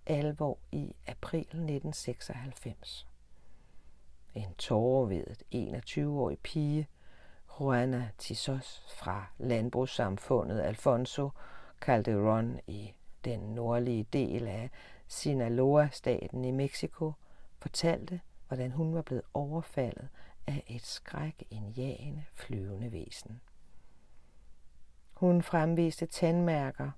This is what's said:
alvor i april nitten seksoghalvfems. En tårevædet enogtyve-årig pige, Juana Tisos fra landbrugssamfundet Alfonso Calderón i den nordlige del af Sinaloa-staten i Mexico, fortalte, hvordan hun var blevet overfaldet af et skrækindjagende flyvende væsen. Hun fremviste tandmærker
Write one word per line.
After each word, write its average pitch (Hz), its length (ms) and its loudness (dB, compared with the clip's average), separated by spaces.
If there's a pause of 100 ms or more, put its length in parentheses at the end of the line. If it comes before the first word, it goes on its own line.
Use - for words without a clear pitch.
alvor 147 520 2 (140)
i - 240 -4 (100)
april - 460 -4
nitten 156 400 -2
seksoghalvfems. - 1160 -8 (1300)
En 98 200 -6
tårevædet 113 960 2
enogtyve-årig 143 880 0
pige, 151 500 0 (720)
Juana 123 480 2 (100)
Tisos - 800 -6
fra 98 300 -4 (120)
landbrugssamfundet 117 1200 2
Alfonso 127 720 2 (540)
Calderón 113 840 4
i 101 280 -8 (300)
den 117 160 0
nordlige 117 720 2
del 117 360 2
af 113 220 -4 (380)
Sinaloa-staten 131 1400 4
i 127 60 0
Mexico, 139 640 0 (460)
fortalte, - 640 0 (280)
hvordan 127 240 0
hun 160 220 2
var 165 80 0
blevet - 200 -2 (120)
overfaldet 143 720 -2 (380)
af 143 200 -2
et 120 200 -8
skrækindjagende 135 1400 -6 (100)
flyvende 104 580 -4
væsen. - 480 -10 (1700)
Hun 175 300 6
fremviste 165 640 4
tandmærker 160 920 2